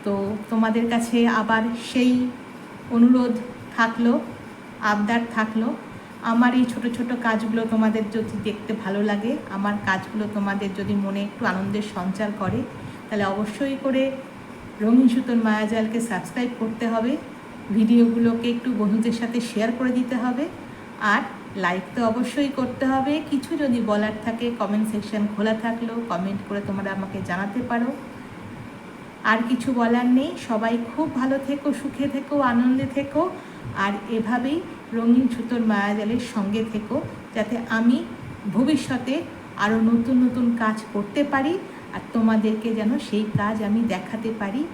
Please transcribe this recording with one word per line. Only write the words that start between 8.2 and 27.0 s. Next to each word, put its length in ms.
দেখতে 240
ভালো 260
লাগে, 220
আমার 180
কাজগুলো 380
তোমাদের 340
যদি 160
মনে 220
একটু 240
আনন্দের 340
সঞ্চার 340
করে, 180
তাহলে 260
অবশ্যই 520
করে 180
রঙিন 300
সুতোর 340
মায়াজালকে 520
সাবস্ক্রাইব 420
করতে 320
হবে, 200
ভিডিওগুলোকে 800
একটু 140
বন্ধুদের 420
সাথে 160
শেয়ার 280
করে 220
দিতে 240
হবে, 220
আর 80
লাইক 220
তো 40
অবশ্যই 480
করতে 320
হবে। 220
কিছু 220
যদি 160
বলার 240
থাকে, 200
কমেন্ট 320
সেকশন 320
খোলা 300
থাকলো, 300
কমেন্ট 360
করে 220
তোমরা 280
আমাকে 200